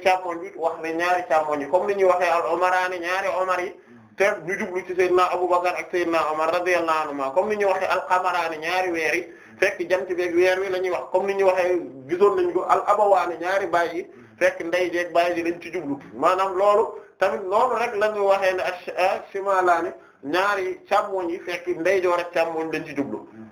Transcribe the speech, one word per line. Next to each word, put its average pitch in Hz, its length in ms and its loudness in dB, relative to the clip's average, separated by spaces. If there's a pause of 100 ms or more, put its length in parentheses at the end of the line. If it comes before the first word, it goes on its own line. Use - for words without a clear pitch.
càmmoñ 180 380 0
bi 190 140 -12
wax 156 260 -2
ne 160 120 -6
ñaari 175 360 0
càmmoñ 151 320 0
yi 139 80 -6
comme 185 180 2
ni 202 80 -2
ñuy 190 140 4
waxee 180 220 2
al 165 220 2
omaraani 180 460 0
ñaari 185 280 -2 (140)
omar 185 200 0
yi 185 100 -6 (460)
te 196 80 4 (200)
ñu 175 140 -6
jublu 185 260 -6
ci 180 100 -8
Seydina 180 360 4
Aboubacar 180 440 0
ak 160 160 -8
Seydina 165 400 0
Omar 156 220 0
radiyallahu 170 500 0
anhuma 139 280 -4
comme 196 180 2
ni 214 80 -2
ñuy 202 140 0
waxee 185 180 0
al 180 180 -2
qamaraani 180 500 0
ñaari 180 340 -2
weer 160 240 0
yi 175 120 -4 (320)
fekk 185 300 0
jant 185 180 2
bi 180 160 -2
ak 170 100 -2
weer 185 260 4
wi 196 100 -4
la 185 100 -2
ñuy 185 120 -2
wax 160 200 -2
comme 196 160 2
ni 196 80 0
ñuy 196 80 2
waxee 180 380 2 (260)
gisoon 190 280 4
nañ 175 180 0
ko 185 160 0
al 151 180 4
abawaani 190 500 2
ñaari 185 300 -2
baay 170 280 0
yi 185 120 -8 (320)
fekk 185 260 2
ndey 180 260 0
jeeg 175 200 -2
baay 170 240 2
ji 170 80 -2
lañ 170 180 -4
ci 170 100 -14
jublu 143 280 -6 (140)
maanaam 185 440 2
loolu 208 280 4 (320)
tamit 196 260 0
noonu 226 320 2
rek 233 200 -2
la 208 140 2
ñuy 208 160 0
waxee 190 280 4
ne 185 100 -4
ak 185 680 -2
shimalaani 185 580 2 (340)
ñaari 185 560 -2 (100)
càmmoñ 196 400 0
yi 180 100 -6
fekk 175 280 -8
ndeyjoor 175 520 2
ak 170 140 -6
càmmoñ 160 380 -2
lañ 156 140 -4
ci 147 100 -12
jublu 113 320 -6 (240)